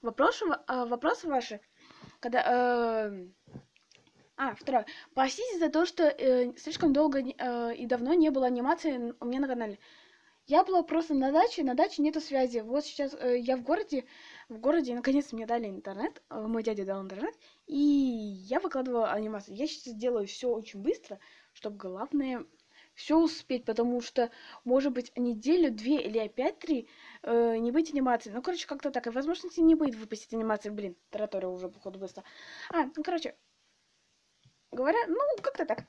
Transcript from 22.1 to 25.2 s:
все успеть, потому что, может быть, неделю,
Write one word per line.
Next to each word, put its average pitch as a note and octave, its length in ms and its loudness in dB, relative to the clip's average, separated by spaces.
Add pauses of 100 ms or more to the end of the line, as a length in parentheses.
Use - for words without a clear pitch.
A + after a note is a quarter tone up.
все - 240 2
успеть, D#4 460 0
потому A#3+ 360 0
что, A#3 300 0 (340)
может C4+ 280 2
быть, B3 240 -6
неделю, B3 540 2